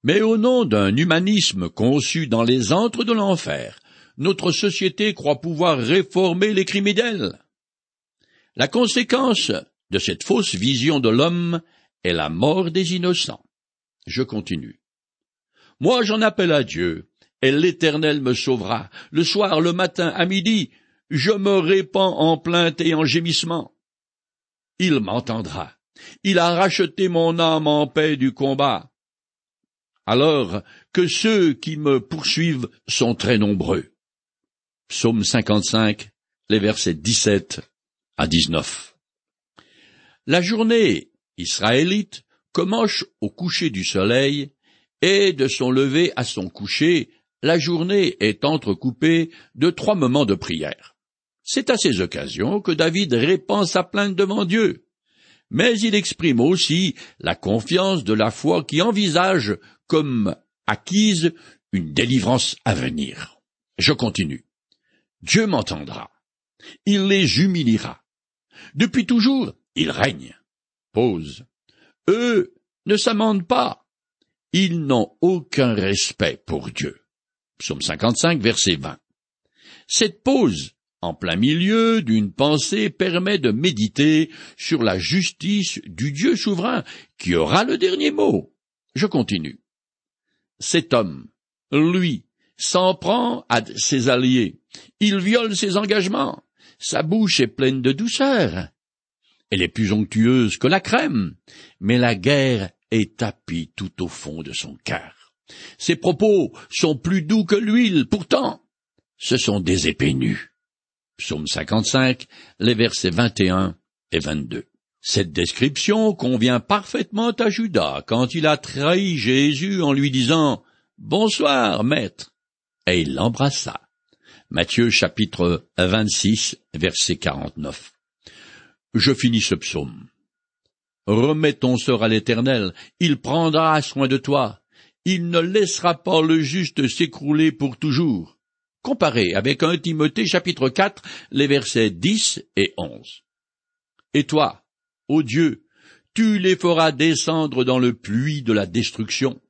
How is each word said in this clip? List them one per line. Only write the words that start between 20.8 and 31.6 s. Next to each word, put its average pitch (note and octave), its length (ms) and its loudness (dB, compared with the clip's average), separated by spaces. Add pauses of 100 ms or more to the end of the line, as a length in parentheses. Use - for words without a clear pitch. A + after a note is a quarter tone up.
je D#3 220 0
me G3 260 2
répands F#3+ 600 2
en D#3+ 200 2
plaintes E3+ 420 0
et E3+ 140 2
en D#3 100 2
gémissements. E3 680 -2 (1040)
Il E3 220 2
m'entendra. G2+ 720 -6 (480)
Il G3 160 2
a E3+ 160 2
racheté F#3 540 0
mon E3 300 0
âme D#3+ 280 2
en D3 200 2
paix D#3 300 0
du C3 160 0
combat. C3+ 580 -2 (1160)
Alors A#2+ 560 0 (300)
que F3+ 140 2
ceux G3 460 2
qui D#3 240 -8